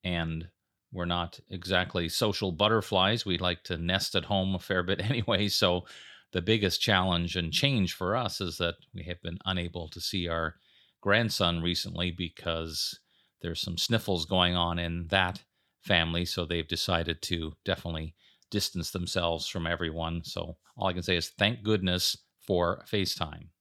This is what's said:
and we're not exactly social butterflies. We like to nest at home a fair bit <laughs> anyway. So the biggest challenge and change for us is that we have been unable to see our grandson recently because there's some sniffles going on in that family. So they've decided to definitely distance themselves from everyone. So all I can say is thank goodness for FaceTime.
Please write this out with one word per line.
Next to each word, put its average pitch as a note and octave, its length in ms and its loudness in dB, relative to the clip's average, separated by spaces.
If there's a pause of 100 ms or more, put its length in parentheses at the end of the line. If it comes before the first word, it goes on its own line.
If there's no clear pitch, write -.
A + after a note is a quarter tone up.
and E2+ 460 -4 (440)
we're F2+ 100 -4
not F2 460 -4
exactly F2+ 580 0
social G2 460 0
butterflies. G2+ 720 4
We F2+ 120 0
like F2+ 280 -2
to F2 120 -4
nest F2+ 380 0
at F2+ 80 2
home F#2+ 320 0
a F2 40 -4
fair F#2 240 0
bit F#2+ 180 0
<laughs> G#2 80 -2
anyway. G#2 400 2
So F2+ 360 2 (460)
the F#2 100 0
biggest G2+ 400 2
challenge F#2 540 2
and E2+ 160 -2
change B2 420 2
for F#2 220 -2
us A#2+ 240 -2
is F2 200 -4
that E2+ 160 0 (180)
we F#2 100 -10
have F2 180 -8
been F2 240 -6
unable F2 440 -4
to - 100 -14
see F2 300 -2
our E2 260 -2 (460)
grandson G2+ 600 2
recently E2+ 500 -2
because E2 880 -4 (420)
there's E2+ 200 -6
some E2+ 160 -4
sniffles F#2+ 480 0
going F2+ 300 4
on F2 240 0
in E2+ 300 -4
that F#2 340 2 (380)
family. E2+ 420 2
So F2 220 -2
they've E2+ 220 -2
decided E2+ 560 0
to E2 300 -4 (120)
definitely E2 500 -4 (340)
distance F2+ 420 -2
themselves F2 540 -2
from E2 220 -4
everyone. E2 560 -2
So - 320 -8 (220)
all F#2+ 100 0
I F2+ 60 2
can F2 100 -4
say F2+ 140 2
is E2 120 -2
thank G#2+ 340 0
goodness F#2 540 2 (220)
for F2 500 0
FaceTime. D#2+ 600 -4 (120)